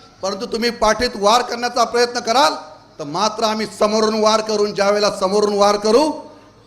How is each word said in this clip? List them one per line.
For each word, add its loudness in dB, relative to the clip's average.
परंतु -6
तुम्ही -2
पाठीत 0
वार 4
करण्याचा -2
प्रयत्न 0
कराल 2
तर -10
मात्र -2
आम्ही -2
समोरून 2
वार 4
करून, -2
ज्या 2
वेळेला 2
समोरून 0
वार 4
करू 2